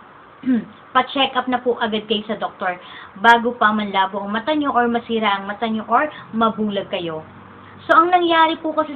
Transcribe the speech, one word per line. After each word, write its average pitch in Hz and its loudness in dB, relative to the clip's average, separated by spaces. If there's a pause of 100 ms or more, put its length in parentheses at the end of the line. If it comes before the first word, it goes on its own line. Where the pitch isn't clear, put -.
(440)
<clears throat> - -2
pa-check 262 0
up 247 -2
na 247 -2
po 240 0
agad 214 -2
kayo 214 -2
sa 214 -4
doktor 185 -6 (480)
bago 233 6
pa 214 2
manlabo 196 -2
ang 202 -6
mata 226 -2
nyo 294 0
or 240 4
masira 226 0
ang 196 -10
mata 208 -6
nyo 220 -4
or 277 2 (240)
mabulag 214 0
kayo. 165 -6 (680)
So, 320 8
ang 349 4
nangyari 330 4
po 311 -4
kasi 302 -4